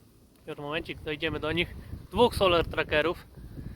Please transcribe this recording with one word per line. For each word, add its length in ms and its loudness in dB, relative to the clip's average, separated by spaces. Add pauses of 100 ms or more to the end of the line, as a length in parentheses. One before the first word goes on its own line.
(500)
Już 80 -10
momencik, 440 -6
dojdziemy 380 -4
do 120 -2
nich. 240 0 (360)
Dwóch 240 6
solar 320 6
trackerów. 600 0 (480)